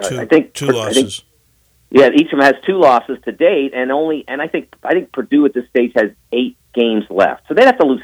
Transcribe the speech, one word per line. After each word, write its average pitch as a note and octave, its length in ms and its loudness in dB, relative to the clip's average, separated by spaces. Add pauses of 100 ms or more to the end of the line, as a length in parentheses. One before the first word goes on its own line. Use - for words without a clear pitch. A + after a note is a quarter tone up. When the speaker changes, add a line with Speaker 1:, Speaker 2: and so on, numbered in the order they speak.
Speaker 1:
uh, - 80 -8
Speaker 2:
Two, B2+ 120 -8
Speaker 1:
I - 60 -8
think D#3+ 280 2
Speaker 2:
two C#3 120 -8
Speaker 1:
Pur-, C3+ 60 2
I A2 200 -2
think C3 140 2
Speaker 2:
losses. - 160 -14 (720)
Speaker 1:
Yeah, C3 220 6
each D#3 180 4
of C#3+ 60 -2
them - 20 2
has C#3 140 4 (100)
two F#3+ 140 -2
losses C3 460 2
to A2+ 80 -8
date, D3+ 420 0
and B2+ 160 -4
only, D#3 380 -4
and C3+ 120 -10
I D#3+ 80 -8
think, - 240 -10 (120)
I D3 80 -2
think F3 200 -4
Purdue D3 340 0
at C3+ 80 -2
this B2 160 -8
stage A#2+ 260 -2
has G#2+ 140 0 (220)
eight B2 240 -4 (160)
games A2+ 380 -2
left, F2 380 -2
so D3+ 60 -6
they'd A#3+ 100 4
have B3 140 2
to D#3 80 2
lose C3 180 0